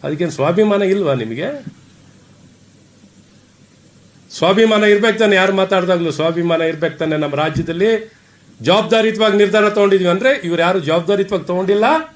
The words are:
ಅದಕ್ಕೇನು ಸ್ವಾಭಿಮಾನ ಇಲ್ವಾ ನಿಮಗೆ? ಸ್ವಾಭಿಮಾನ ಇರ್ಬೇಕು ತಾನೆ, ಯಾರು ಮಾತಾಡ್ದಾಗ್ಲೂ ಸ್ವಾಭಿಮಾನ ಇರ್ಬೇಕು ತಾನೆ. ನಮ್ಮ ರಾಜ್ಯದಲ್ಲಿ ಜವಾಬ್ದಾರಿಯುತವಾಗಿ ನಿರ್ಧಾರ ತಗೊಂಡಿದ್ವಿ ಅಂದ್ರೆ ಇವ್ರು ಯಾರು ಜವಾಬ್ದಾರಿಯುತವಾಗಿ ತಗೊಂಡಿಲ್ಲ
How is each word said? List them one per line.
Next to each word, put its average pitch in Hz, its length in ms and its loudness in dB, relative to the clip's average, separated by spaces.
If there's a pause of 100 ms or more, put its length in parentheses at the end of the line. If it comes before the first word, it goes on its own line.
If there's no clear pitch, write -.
ಅದಕ್ಕೇನು 151 260 -4
ಸ್ವಾಭಿಮಾನ 202 520 0
ಇಲ್ವಾ 185 320 0
ನಿಮಗೆ? 135 500 -8 (2750)
ಸ್ವಾಭಿಮಾನ 208 460 2
ಇರ್ಬೇಕು 208 340 2
ತಾನೆ, 208 180 4
ಯಾರು 190 160 2
ಮಾತಾಡ್ದಾಗ್ಲೂ 185 580 0
ಸ್ವಾಭಿಮಾನ 165 520 -2
ಇರ್ಬೇಕು 160 360 -4
ತಾನೆ. 156 180 -2
ನಮ್ಮ 147 180 -4
ರಾಜ್ಯದಲ್ಲಿ 165 760 -2 (520)
ಜವಾಬ್ದಾರಿಯುತವಾಗಿ 214 760 2
ನಿರ್ಧಾರ 208 340 2
ತಗೊಂಡಿದ್ವಿ 196 380 2
ಅಂದ್ರೆ 233 360 0
ಇವ್ರು 170 180 -2
ಯಾರು 185 180 0
ಜವಾಬ್ದಾರಿಯುತವಾಗಿ 175 640 -2
ತಗೊಂಡಿಲ್ಲ 190 400 0 (320)